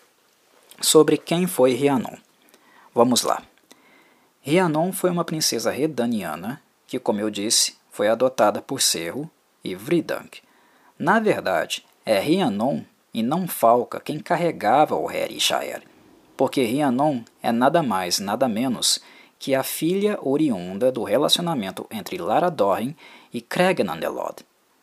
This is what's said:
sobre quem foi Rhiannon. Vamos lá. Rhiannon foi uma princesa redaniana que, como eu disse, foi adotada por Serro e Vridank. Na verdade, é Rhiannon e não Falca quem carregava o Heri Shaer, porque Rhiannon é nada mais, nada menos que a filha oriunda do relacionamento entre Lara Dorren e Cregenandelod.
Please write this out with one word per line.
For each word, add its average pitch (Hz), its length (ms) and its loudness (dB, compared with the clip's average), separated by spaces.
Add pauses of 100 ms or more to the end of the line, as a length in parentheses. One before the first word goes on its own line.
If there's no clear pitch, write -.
(800)
sobre 156 360 6
quem 175 300 0
foi 131 280 4
Rhiannon. 139 420 0 (760)
Vamos 120 300 4
lá. - 200 -2 (1000)
Rhiannon 165 520 0
foi 180 180 0
uma 175 140 0
princesa 120 460 -2
redaniana 117 920 -4 (280)
que, 131 100 -6
como 104 220 -2
eu 107 100 -2
disse, 104 460 -2 (160)
foi 104 160 0
adotada 110 520 2
por 135 200 -6
Serro 92 500 -2 (320)
e 120 140 -8
Vridank. - 640 -4 (560)
Na 196 220 2
verdade, 95 640 -2 (180)
é 107 140 2
Rhiannon 131 640 0 (320)
e 113 80 -2
não 165 240 -2
Falca 120 540 2
quem 151 180 -8
carregava 151 800 0
o 151 140 -4
Heri - 280 -4
Shaer, - 440 -2 (540)
porque 135 280 2
Rhiannon 131 580 0 (200)
é 117 100 0
nada 139 300 4
mais, 92 360 -2
nada 107 300 -2
menos 113 520 -2 (380)
que 135 160 -4
a 135 80 2
filha 196 580 -2
oriunda 123 720 0
do 120 140 -2
relacionamento 131 880 0
entre 95 280 -8
Lara 123 320 0
Dorren 110 460 0 (360)
e 120 80 -6
Cregenandelod. - 1040 -2 (380)